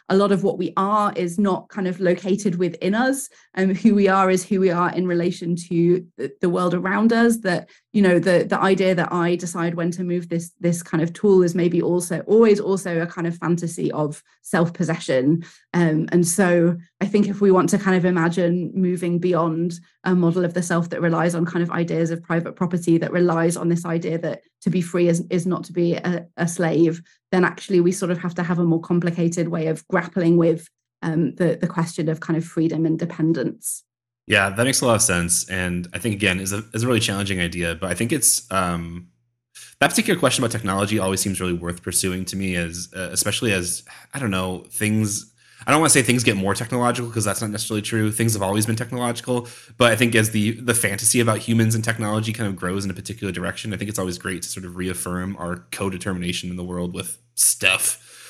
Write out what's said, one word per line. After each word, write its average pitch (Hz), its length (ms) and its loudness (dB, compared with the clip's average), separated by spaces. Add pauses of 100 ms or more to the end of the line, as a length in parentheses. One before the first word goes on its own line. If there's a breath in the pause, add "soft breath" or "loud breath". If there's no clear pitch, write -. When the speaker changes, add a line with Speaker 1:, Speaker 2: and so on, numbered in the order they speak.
Speaker 1:
a 190 80 2
lot 202 160 4
of 180 100 2
what 180 160 0
we 175 180 -2
are 202 380 0
is 175 240 -4
not 196 300 0
kind 190 180 -4
of 180 140 -4
located 185 560 0
within 180 380 -2
us. 262 340 -2 (260 soft breath)
Um, 190 200 2
who 208 200 4
we 202 140 6
are 190 220 4
is 185 140 2
who 190 160 0
we 185 100 4
are 175 220 0
in 180 140 0
relation 175 500 0 (120)
to 175 360 2 (140)
the, 139 220 -6
the 185 100 2
world 180 240 0
around 202 380 2
us, 233 260 4
that, - 320 -4 (220 soft breath)
you 208 100 2
know, 180 160 6
the, 175 300 4
the 180 120 -2
idea 190 340 4
that 170 180 0
I 175 240 2
decide 170 380 -4
when 170 180 0
to 180 100 -6
move 175 260 -2
this, 170 300 -4
this 170 240 0
kind - 200 -2
of 170 100 -2
tool 190 300 4
is 170 120 2
maybe 175 260 2
also 170 400 -2
always 214 400 6
also 180 400 -2
a 165 60 -2
kind 170 200 -6
of 170 120 -4
fantasy 170 540 -2
of 151 300 -4 (200)
self-possession. 165 1000 0 (280 loud breath)
Um, 165 380 2
and 175 160 4
so 175 500 4 (240 loud breath)
I 208 60 0
think 202 220 2
if 196 120 -6
we 202 120 6
want 180 180 6
to 202 80 2
kind 190 180 2
of 175 80 2
imagine 175 680 0
moving 180 440 0
beyond 170 640 0 (220 soft breath)
a 180 120 2
model 175 300 2
of 170 80 -2
the 180 100 -2
self 170 280 0
that - 100 -6
relies 165 340 2
on 170 120 0
kind 170 160 -2
of 170 80 -2
ideas 165 400 -2
of 170 120 -6
private 170 340 -4
property, 175 420 0
that 160 140 -2
relies 170 440 2
on 170 120 -2
this 170 180 0
idea 165 320 -2
that 165 240 -6 (180)
to - 80 -2
be 180 140 0
free 175 260 2
is, 170 220 2
is 180 160 -2
not 180 180 -2
to - 80 -16
be 170 220 0
a, 175 320 -4 (100)
a 170 120 -2
slave, 165 520 2 (320 soft breath)
then 180 120 4
actually 175 360 0
we 175 120 4
sort 180 180 -4
of 175 80 -2
have 175 160 -6
to 180 80 -4
have 170 160 0
a 170 60 2
more 165 160 4
complicated 170 680 0
way 165 180 -4
of 160 220 -4
grappling 170 480 2
with, 165 320 2 (340)
um, 165 320 0
the, 170 260 0
the 180 60 -2
question 165 420 -4
of 160 120 -4
kind 165 160 -4
of 165 80 -2
freedom 160 420 -2
and 160 120 0
dependence. 160 840 -4 (420)
Speaker 2:
Yeah, 98 240 4
that 104 140 0
makes 135 160 0
a 143 60 0
lot 117 80 6
of 101 80 2
sense. 87 480 0
And 90 420 -2
I 90 60 -10
think, 107 160 -2
again, 98 260 0
is 95 120 -6
a, 104 100 -4 (100)
is 110 100 -2
a 120 40 0
really 120 140 2
challenging 101 400 -2
idea, 85 340 -2
but 87 160 -6
I 90 40 -2
think 113 180 -2
it's, - 380 0
um, 87 580 -4 (720 loud breath)
that 143 100 6
particular - 280 0
question 127 240 2
about 113 100 -2
technology 104 460 -2
always 95 220 -2
seems 95 200 -4
really 92 120 -2
worth 87 300 -8
pursuing 92 440 -4
to - 100 -10
me 95 200 -4
as, 85 400 -6
uh, 92 140 -8
especially 104 420 -2
as, 90 300 -4 (320 loud breath)
I 135 40 -10
don't 127 120 -2
know, 92 400 -4
things, 107 600 -2 (360 loud breath)
I - 40 -2
don't 147 100 6
wanna 160 100 4
say 139 120 6
things 123 220 2
get 110 120 2
more 95 180 0
technological 120 560 -2
'cause 110 140 -2
that's 98 160 -2
not 110 100 -4
necessarily 104 320 -4
true. 107 280 0
Things 113 240 0
have 101 80 -2
always 101 220 0
been 113 120 0
technological, 120 720 -4 (280 loud breath)
but 120 160 6
I 107 40 2
think 113 180 2
as 110 160 4
the, 110 220 0
the 117 220 -2
fantasy 113 460 0
about 113 180 2
humans 113 360 2
and 113 100 -2
technology 110 480 -4
kind 107 160 -6
of 95 80 -6
grows 95 280 -6
in 98 60 -6
a 90 40 -8
particular 101 380 -8
direction, 90 420 -8
I - 20 -6
think 104 140 -6
it's 101 80 -6
always 92 200 -4
great 92 240 -8
to - 60 -10
sort 92 160 -12
of 87 120 -14
reaffirm 92 600 -6
our 87 320 -8
co-determination 90 800 -6
in 90 60 -8
the 90 80 -8
world 90 300 -6
with 95 240 -10 (160)
stuff. - 640 0 (300 loud breath)